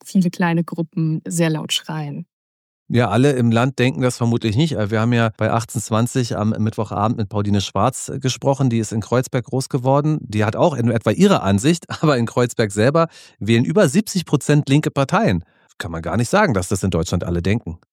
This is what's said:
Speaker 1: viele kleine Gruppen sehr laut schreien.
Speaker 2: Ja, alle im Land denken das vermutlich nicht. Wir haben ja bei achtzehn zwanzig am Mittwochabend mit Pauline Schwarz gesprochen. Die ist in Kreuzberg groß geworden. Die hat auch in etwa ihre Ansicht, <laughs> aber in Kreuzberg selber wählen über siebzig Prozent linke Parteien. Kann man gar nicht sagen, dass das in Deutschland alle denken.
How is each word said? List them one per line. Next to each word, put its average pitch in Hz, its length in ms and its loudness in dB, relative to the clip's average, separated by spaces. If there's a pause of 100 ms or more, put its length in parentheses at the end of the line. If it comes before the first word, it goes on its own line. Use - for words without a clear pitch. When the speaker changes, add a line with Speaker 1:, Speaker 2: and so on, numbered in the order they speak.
Speaker 1:
viele 180 280 0
kleine 170 340 0
Gruppen 160 600 -4
sehr 170 240 0
laut 151 220 -6
schreien. 156 540 -8 (640)
Speaker 2:
Ja, 120 200 2
alle 127 220 4
im 120 180 2
Land 120 300 2
denken 135 220 0
das 127 160 0
vermutlich 117 400 0
nicht. 151 160 0
Wir 104 260 -2
haben 117 140 2
ja 117 240 2
bei 107 140 0
achtzehn 113 300 -4
zwanzig 117 560 -2
am 107 120 0
Mittwochabend 107 680 -2
mit 104 120 -4
Pauline 101 320 0
Schwarz 101 580 -2
gesprochen. 135 500 0
Die 117 80 0
ist 110 140 -2
in 110 80 -2
Kreuzberg 123 460 -2
groß 131 240 -6
geworden. 143 520 0
Die 107 220 -2
hat 107 140 -2
auch 147 180 2
in 117 160 0
etwa 113 180 0
ihre 175 320 4
Ansicht, 101 480 2
<laughs> - 120 -6
aber 151 160 4
in 117 100 0
Kreuzberg 120 440 0
selber 143 360 2 (320)
wählen 113 260 2
über 170 220 4
siebzig 170 380 0
Prozent 147 440 2
linke 147 220 2
Parteien. 139 540 0 (340)
Kann 101 120 -10
man 82 120 -8
gar 85 140 -4
nicht 120 120 -2
sagen, 190 240 4
dass 92 140 -2
das - 160 -2
in 95 80 0
Deutschland 85 320 -2
alle 85 180 -2
denken. 87 380 -4 (140)